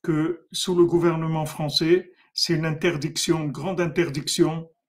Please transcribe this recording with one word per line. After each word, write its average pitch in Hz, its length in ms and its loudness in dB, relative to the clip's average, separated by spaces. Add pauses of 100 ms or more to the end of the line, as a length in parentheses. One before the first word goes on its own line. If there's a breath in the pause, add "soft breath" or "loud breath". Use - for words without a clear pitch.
Que 160 480 -2
sous - 240 -4
le 175 100 6
gouvernement 160 640 2
français, 160 640 0 (220 soft breath)
c'est - 200 0
une 160 120 0
interdiction, 156 760 -2
une 143 80 -4
grande 175 280 -4
interdiction, 165 880 -2 (200)